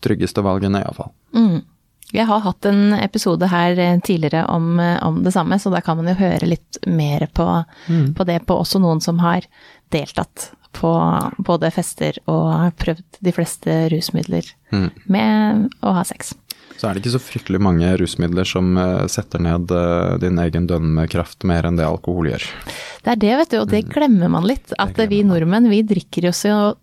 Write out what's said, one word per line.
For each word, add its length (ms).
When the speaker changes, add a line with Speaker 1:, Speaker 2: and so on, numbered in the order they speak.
Speaker 1:
tryggeste 420
valgene 360
i 60
alle 80
fall. 180
Speaker 2:
Mm. 300
Jeg 140
har 140
hatt 240
en 280
episode 560
her, 300
eh, 200
tidligere 500
om, 300
eh, 220
om 220
det 100
samme, 260
så 140
da 80
kan 160
man 100
jo 60
høre 340
litt 380
mer 480
på, 320
Speaker 1:
Mm. 260
Speaker 2:
på 120
det, 200
på 140
også 200
noen 220
som 180
har 220
deltatt 600
på 180
både 300
fester 420
og 260
har 180
prøvd 320
de 80
fleste 580
rusmidler 560
Speaker 1:
Mm. 200
Speaker 2:
med 600
å 120
ha 100
sex. 320
Speaker 1:
Så 120
er 60
det 100
ikke 120
så 60
fryktelig 380
mange 360
rusmidler 480
som, 320
eh, 300
setter 320
ned, 320
eh, 460
din 200
egen 300
dømmekraft 800
mer 180
enn 140
det 100
alkohol 420
gjør. 140
Speaker 2:
Det 100
er 20
det, 220
vet 120
du, 120
og 80
det 160
Speaker 1:
Mm. 80
Speaker 2:
glemmer 360
man 140
litt, 240
Speaker 1:
Det 100
Speaker 2:
at 180
vi 280
Speaker 1:
glemmer 240
man. 160
Speaker 2:
nordmenn, 60
vi 140
drikker 440
oss 160
jo 400